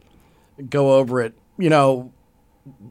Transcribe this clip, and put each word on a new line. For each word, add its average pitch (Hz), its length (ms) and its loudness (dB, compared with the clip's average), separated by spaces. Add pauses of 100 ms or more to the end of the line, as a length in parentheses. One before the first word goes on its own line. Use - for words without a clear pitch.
(720)
go 139 240 2
over 127 260 0
it, 113 140 -6 (240)
you 175 100 0
know, 135 440 0 (800)